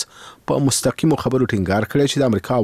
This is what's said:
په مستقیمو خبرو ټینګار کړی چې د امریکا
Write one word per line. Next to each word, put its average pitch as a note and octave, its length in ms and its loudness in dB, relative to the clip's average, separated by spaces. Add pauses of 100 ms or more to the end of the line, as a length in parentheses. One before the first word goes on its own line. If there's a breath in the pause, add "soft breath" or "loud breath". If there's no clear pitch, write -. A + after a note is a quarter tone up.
(520 loud breath)
په C#3 160 0
مستقیمو C#3 560 0
خبرو B2+ 280 0
ټینګار G2 400 0
کړی C#3 200 2
چې C#3 120 0
د B2 80 2
امریکا A#2 300 0